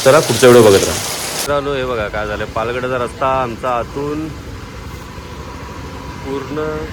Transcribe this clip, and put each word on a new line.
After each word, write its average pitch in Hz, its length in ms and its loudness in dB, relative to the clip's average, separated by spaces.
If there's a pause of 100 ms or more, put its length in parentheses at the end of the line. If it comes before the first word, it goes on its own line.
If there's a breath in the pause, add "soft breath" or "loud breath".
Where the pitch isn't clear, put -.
चला, 135 160 8
पुढचा 127 280 4
व्हिडिओ 120 220 10
बघत 95 140 8
राहा. 85 140 -2
मित्रांनो, - 760 -4
हे 131 120 -2
बघा 117 220 -2
काय 107 200 -4
झालं, 104 180 -4
पालगडचा 123 580 -4
रस्ता 117 240 -4 (140)
आमचा 120 360 -4
आतून 147 500 -4 (2000)
पूर्ण 139 420 -4 (240)